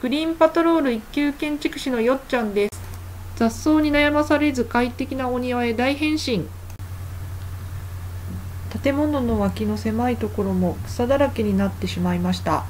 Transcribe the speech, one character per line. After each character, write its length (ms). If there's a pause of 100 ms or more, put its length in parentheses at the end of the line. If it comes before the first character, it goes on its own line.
グ 60
リ 160
ー 80
ン 40
パ 120
ト 160
ロ 140
ー 40
ル 120
一 80 (100)
級 220
建 260
築 180
士 140
の 80
よ 160
っ 100
ち 120
ゃ 40
ん 120
で 160
す。 120 (540)
雑 180
草 280
に 100
悩 220
ま 100
さ 140
れ 160
ず 100
快 280
適 220
な 140
お 120
庭 260
へ 80
大 200
変 200
身。 340 (2250)
建 140
物 240
の 220
脇 240
の 100
狭 340
い 60
と 140
こ 140
ろ 100
も 320
草 200
だ 120
ら 140
け 120
に 140
な 100
っ 60
て 120
し 140
ま 160
い 40
ま 120
し 80
た。 300